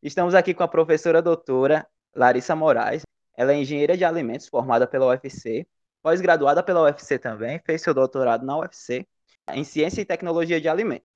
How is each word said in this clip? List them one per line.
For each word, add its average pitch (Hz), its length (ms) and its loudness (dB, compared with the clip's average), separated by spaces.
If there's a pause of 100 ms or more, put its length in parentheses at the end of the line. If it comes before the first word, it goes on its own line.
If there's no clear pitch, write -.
estamos 175 320 -2
aqui 180 180 4
com 170 100 -2
a 170 60 -2
professora 160 540 2
doutora 151 640 0 (260)
Larissa 127 400 2
Moraes. 143 500 0 (300)
Ela 135 200 2
é - 20 -2
engenheira 147 400 0
de 185 80 0
alimentos, 160 420 -4
formada 123 400 0
pela 131 200 0
U 127 80 2
F 127 160 -10
C, 120 360 -8 (360)
pós-graduada 165 600 2
pela 180 200 0
U 156 60 4
F 143 140 -4
C 135 160 -4
também, 117 460 -8
fez 160 160 -6
seu 160 140 -2
doutorado 131 500 0
na 139 140 -6
U 165 60 -6
F - 120 -16
C, - 300 -10 (440)
em 143 140 -8
Ciência 165 380 -4
e - 20 -6
Tecnologia 170 560 -2
de 151 80 -2
Alimentos. 170 480 -4